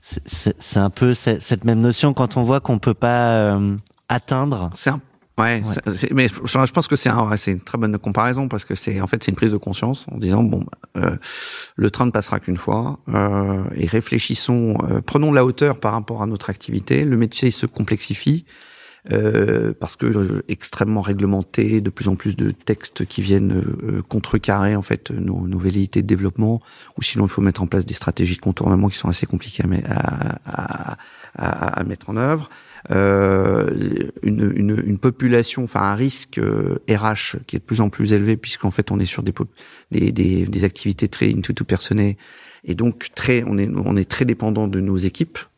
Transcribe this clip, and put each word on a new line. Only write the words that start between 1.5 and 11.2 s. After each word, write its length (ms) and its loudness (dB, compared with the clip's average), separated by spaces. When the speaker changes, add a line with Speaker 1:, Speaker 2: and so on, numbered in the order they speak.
Speaker 1:
même 160 4
notion 320 4
quand 240 0
on 60 2
voit 180 2
qu'on 180 0
peut 140 2
pas, 420 2
euh, 400 2
atteindre. 680 -2
Speaker 2:
C'est 160 -2
un, 120 -4
ouais, 280 2
Speaker 1:
Ouais. 80 -2
Speaker 2:
c'est, 120 0
c'est, 160 -2
mais 140 4
je, 60 0
je 260 2
pense 160 0
que 80 2
c'est 140 0
un, 180 2
ouais, 100 0
c'est 140 -2
une 80 0
très 180 -8
bonne 200 2
comparaison 500 0
parce 180 -6
que 100 -6
c'est, 260 -4
en 60 -2
fait, 160 -2
c'est 80 0
une 40 0
prise 160 4
de 60 0
conscience 540 -4
en 60 -10
disant 240 2
bon, 240 0
euh, 180 0